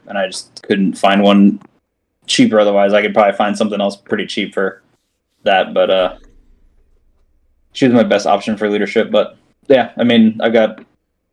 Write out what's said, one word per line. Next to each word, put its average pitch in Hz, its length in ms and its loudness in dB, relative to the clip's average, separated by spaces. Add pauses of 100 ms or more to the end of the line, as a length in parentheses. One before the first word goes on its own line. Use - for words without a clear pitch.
and 101 100 -10
I 95 100 -4
just - 360 -16
couldn't 98 340 -4
find 101 260 2
one 101 380 4 (680)
cheaper 110 320 2
otherwise. 101 340 2
I 104 80 2
could 104 120 -4
probably 101 180 2
find 104 260 -4
something 104 220 -4
else 98 160 -4
pretty 101 300 -8
cheap 101 280 -8
for 95 280 -6 (600)
that, 95 300 0
but, 92 160 0
uh, 92 280 -2 (1500)
she's 127 220 0
my 117 100 4
best 101 240 -2
option 101 300 -2
for 107 120 -4
leadership. 104 400 -2
But, - 280 -2 (300)
yeah, 123 300 2
I 117 60 -2
mean, 113 380 2
I've 113 100 -2
got 110 320 -2 (500)